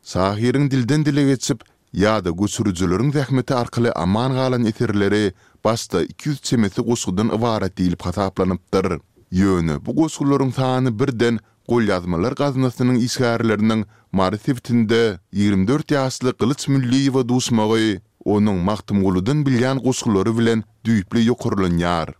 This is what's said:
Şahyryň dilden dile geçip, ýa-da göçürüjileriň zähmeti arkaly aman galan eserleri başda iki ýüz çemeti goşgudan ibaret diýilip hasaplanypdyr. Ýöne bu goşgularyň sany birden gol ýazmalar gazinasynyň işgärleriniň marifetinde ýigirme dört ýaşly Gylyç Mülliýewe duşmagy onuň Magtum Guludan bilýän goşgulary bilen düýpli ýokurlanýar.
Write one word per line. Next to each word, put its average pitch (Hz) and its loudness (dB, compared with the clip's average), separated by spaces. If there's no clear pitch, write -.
Şahyryň 117 0
dilden 135 0
dile 147 0
geçip, 135 -2
ýa-da 101 2
göçürüjileriň 95 0
zähmeti 131 -2
arkaly 120 0
aman 107 0
galan 127 0
eserleri 104 0
başda 107 0
iki - -6
ýüz 143 -4
çemeti 110 0
goşgudan 110 -2
ibaret 107 -2
diýilip 90 0
hasaplanypdyr. 92 -2
Ýöne 90 0
bu 120 -8
goşgularyň 143 0
sany 127 -2
birden 117 0
gol 120 2
ýazmalar 92 0
gazinasynyň 127 0
işgärleriniň 113 0
marifetinde 110 0
ýigirme 98 2
dört 147 0
ýaşly 131 0
Gylyç 139 -2
Mülliýewe 135 2
duşmagy 110 0
onuň 104 2
Magtum 101 0
Guludan 98 0
bilýän 131 0
goşgulary 113 0
bilen 113 2
düýpli 113 0
ýokurlanýar. 87 0